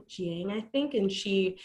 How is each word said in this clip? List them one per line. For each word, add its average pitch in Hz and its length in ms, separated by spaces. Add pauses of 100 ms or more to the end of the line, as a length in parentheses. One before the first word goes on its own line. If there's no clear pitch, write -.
Jiang, 175 420
I 220 100
think, 277 320
and 196 160
she 190 560